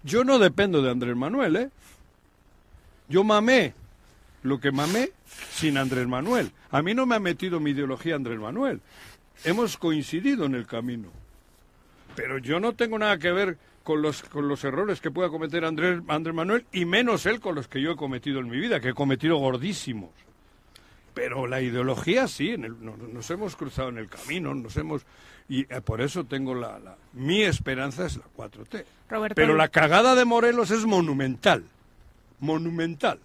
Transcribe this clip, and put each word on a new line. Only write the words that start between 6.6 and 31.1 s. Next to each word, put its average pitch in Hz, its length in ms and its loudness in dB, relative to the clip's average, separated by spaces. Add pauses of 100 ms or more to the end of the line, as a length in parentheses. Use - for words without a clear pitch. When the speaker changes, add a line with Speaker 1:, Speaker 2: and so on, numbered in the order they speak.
Speaker 1:
A 139 100 2
mí 185 120 -2
no 262 120 0
me 240 100 2
ha 214 40 0
metido 175 400 -2
mi 147 120 0
ideología 139 440 -4
Andrés 120 240 -6
Manuel. 170 420 -4 (600)
Hemos 196 340 0
coincidido 170 680 -2
en 135 100 -2
el 120 120 -6
camino. 117 420 -8 (1040)
Pero 131 220 -6
yo 135 220 -2
no 233 140 0
tengo 226 260 -2
nada 208 180 2
que 175 140 0
ver 185 260 0 (260)
con 151 180 0
los, 151 220 -2
con 143 240 -4
los 143 160 -4
errores 165 380 -2
que 156 100 -4
pueda 175 180 -2
cometer 160 360 -4
Andrés, 170 420 0
Andrés 160 280 -2
Manuel, 196 360 0
y 180 140 0
menos 208 400 2
él 220 140 2
con 185 160 -4
los 139 120 -6
que 135 140 -4
yo 156 100 0
he 170 40 -2
cometido 135 440 -4
en 120 100 -8
mi 120 100 -6
vida, 202 200 0
que 123 100 -2
he 127 40 -2
cometido 143 440 2
gordísimos. 127 720 -2 (1000)
Pero 123 340 -4
la 131 140 -2
ideología 131 680 0
sí, 143 240 -4
en 165 140 -6
el, 113 200 -14
no-, 110 120 -14
nos 117 340 -14
hemos 196 240 -6
cruzado 131 340 -6
en 120 80 -10
el 110 120 -10
camino, 147 440 -6
nos 120 240 -6
hemos, 151 260 -4 (440)
y, 135 140 -2 (120)
eh, 127 100 -8
por 110 180 -2
eso 143 240 -2
tengo 135 280 -4
la, 117 260 -8
la, 95 180 -20 (160)
mi 151 280 0
esperanza 139 640 0
es 139 120 -6
la - 80 -16 (100)
cuatro 107 300 -16
T. 202 200 -12 (240)
Speaker 2:
Roberto 214 260 -4
Speaker 1:
Pero 156 180 6
Speaker 2:
Al- 156 40 6
Speaker 1:
la 156 120 6
cagada 180 440 6
de 254 120 6
Morelos 233 460 4
es 220 140 2
monumental, 143 760 2 (760)